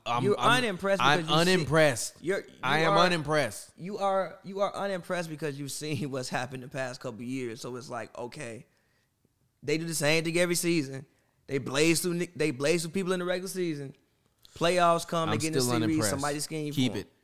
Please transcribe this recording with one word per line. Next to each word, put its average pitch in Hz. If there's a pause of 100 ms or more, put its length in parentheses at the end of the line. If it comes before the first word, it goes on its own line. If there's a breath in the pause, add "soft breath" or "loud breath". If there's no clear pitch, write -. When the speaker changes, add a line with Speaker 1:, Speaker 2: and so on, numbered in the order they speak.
Speaker 1:
I'm, 120
Speaker 2:
You're 202
Speaker 1:
I'm, 220
Speaker 2:
unimpressed 196
Speaker 1:
I'm 147
Speaker 2:
because 160 (100)
you 170
see 180
Speaker 1:
unimpressed. 151
Speaker 2:
you're, 180
you - (160)
Speaker 1:
I 139
am 165
Speaker 2:
are 180
Speaker 1:
unimpressed." 151
Speaker 2:
You 190
are, 190
you 190
are 196
unimpressed 180
because 147
you've 143
seen 147
<laughs> -
what's 131
happened 131
the 123
past 131
couple 123
years. 123
So 123
it's 117
like, 117
okay, 123 (1000)
they 147
do 165
the 165
same 156
thing 165
every 175
season. 143 (400)
They 139
blaze 143
through, 175
ni-, 175
they 151
blaze 147
through 165
people 185
in 180
the 175
regular 180
season. 160 (640)
Playoffs 170
come, 165
Speaker 1:
I'm 160
Speaker 2:
they 147
get 156
in 156
the 131
Speaker 1:
still 123
Speaker 2:
series, 120
Speaker 1:
unimpressed. 107
Speaker 2:
somebody 143
scheme 151
Speaker 1:
Keep 127
Speaker 2:
for 107
'em. -
Speaker 1:
it. 85 (160)